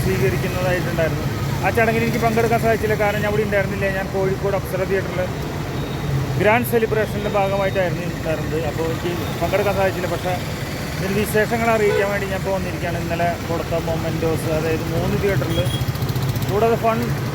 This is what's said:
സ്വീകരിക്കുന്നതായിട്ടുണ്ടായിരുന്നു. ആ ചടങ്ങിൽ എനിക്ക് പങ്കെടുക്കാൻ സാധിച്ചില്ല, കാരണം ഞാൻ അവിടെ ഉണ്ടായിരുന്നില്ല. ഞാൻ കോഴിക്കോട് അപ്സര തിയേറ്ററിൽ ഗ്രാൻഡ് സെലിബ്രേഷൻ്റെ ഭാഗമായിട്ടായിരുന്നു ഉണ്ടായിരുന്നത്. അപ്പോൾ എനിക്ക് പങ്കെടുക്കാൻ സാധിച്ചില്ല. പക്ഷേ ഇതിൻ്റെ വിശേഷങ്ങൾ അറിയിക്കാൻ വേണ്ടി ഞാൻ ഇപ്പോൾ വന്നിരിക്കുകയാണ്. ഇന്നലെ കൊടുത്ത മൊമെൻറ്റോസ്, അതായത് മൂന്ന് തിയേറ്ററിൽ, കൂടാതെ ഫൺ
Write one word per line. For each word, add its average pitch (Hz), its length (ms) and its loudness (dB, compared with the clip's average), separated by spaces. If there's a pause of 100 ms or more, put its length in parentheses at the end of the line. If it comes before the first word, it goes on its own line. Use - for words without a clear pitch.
സ്വീകരിക്കുന്നതായിട്ടുണ്ടായിരുന്നു. 180 1200 0 (360)
ആ 190 140 2
ചടങ്ങിൽ 226 280 4
എനിക്ക് 226 200 0
പങ്കെടുക്കാൻ 226 400 2
സാധിച്ചില്ല, 220 380 2
കാരണം 208 200 2
ഞാൻ 208 80 0
അവിടെ 214 160 2
ഉണ്ടായിരുന്നില്ല. 196 520 0
ഞാൻ 190 160 -4
കോഴിക്കോട് 190 440 0
അപ്സര 185 300 -2
തിയേറ്ററിൽ 185 320 0 (1200)
ഗ്രാൻഡ് 226 320 4
സെലിബ്രേഷൻ്റെ 208 640 0
ഭാഗമായിട്ടായിരുന്നു 190 680 0 (140)
ഉണ്ടായിരുന്നത്. 156 420 -2 (120)
അപ്പോൾ 160 120 -2 (120)
എനിക്ക് 175 180 -2 (300)
പങ്കെടുക്കാൻ 190 360 2
സാധിച്ചില്ല. 180 360 0
പക്ഷേ 180 180 -2 (600)
ഇതിൻ്റെ 196 260 0
വിശേഷങ്ങൾ 220 500 2
അറിയിക്കാൻ 214 380 4
വേണ്ടി 202 220 -2
ഞാൻ 190 80 -2
ഇപ്പോൾ 196 160 -2
വന്നിരിക്കുകയാണ്. 175 480 -2
ഇന്നലെ 170 220 0 (200)
കൊടുത്ത 165 400 -2
മൊമെൻറ്റോസ്, 160 680 0
അതായത് 160 360 0
മൂന്ന് 185 300 0
തിയേറ്ററിൽ, 190 360 2 (880)
കൂടാതെ 220 340 2
ഫൺ 226 160 2 (360)